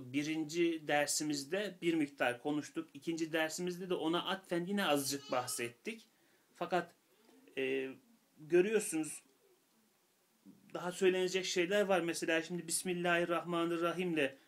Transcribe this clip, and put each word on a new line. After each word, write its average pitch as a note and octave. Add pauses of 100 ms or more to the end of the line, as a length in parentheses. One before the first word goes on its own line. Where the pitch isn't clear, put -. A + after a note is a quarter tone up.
(120)
birinci D#3
dersimizde D3+
bir E3+
miktar C#3
konuştuk. D3+
İkinci D#3+
dersimizde F3
de F3+
ona E3
atfen F3+
yine G3
azıcık C#3
bahsettik. B2+ (460)
Fakat, F3 (640)
e, C3+ (480)
görüyorsunuz E3 (1500)
daha E3+
söylenecek F#3
şeyler F#3
var. F#3+
Mesela E3
şimdi E3+
Bismillahirrahmanirrahim'le E3+ (180)